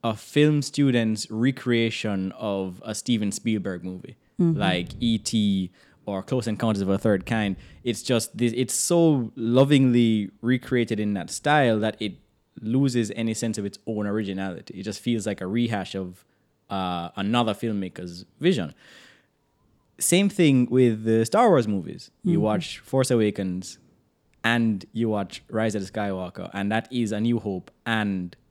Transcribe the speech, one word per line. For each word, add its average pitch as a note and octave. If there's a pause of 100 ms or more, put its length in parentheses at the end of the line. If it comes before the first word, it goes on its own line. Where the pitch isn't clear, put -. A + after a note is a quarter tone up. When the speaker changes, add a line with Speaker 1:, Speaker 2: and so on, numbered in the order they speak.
Speaker 1:
a A2+
film D3
student's A#2+
recreation A2+
of G2
a G#2+
Steven G#2+
Spielberg F#2+
movie, F#2 (220)
Speaker 2:
Mm-hmm. E3
Speaker 1:
like F#2 (100)
E A2+
T G2 (340)
or F#2+
Close B2
Encounters G#2+
of F#2+
a G2
Third G2+
Kind. G#2 (280)
It's A#2
just -
this, A#2
it's B2
so D#3
lovingly A#2+ (100)
recreated A#2+
in G#2
that E2
style C#3
that A2
it G#2 (480)
loses A#2+
any A2+
sense A2+
of G2+
its G2+
own G#2+
originality. F#2+
It G2
just G2+
feels A2
like G2+
a F#2
rehash A2+
of, F2+ (460)
uh, F2+
another A2
filmmaker's F#2 (140)
vision. C3 (1300)
Same F#3+
thing C3+
with A#2
the A2+
Star A3
Wars B2+
movies. F2 (140)
You E3+
Speaker 2:
Mm-hmm. -
Speaker 1:
watch G#2+
Force C3
Awakens G2+ (680)
and A2+
you A2+
watch G2+
Rise A2
of G2
the F2+
Skywalker, F#2+
and G2+
that A2+
is A#2
A G#2
New A#2
Hope F#2+ (160)
and G2+ (160)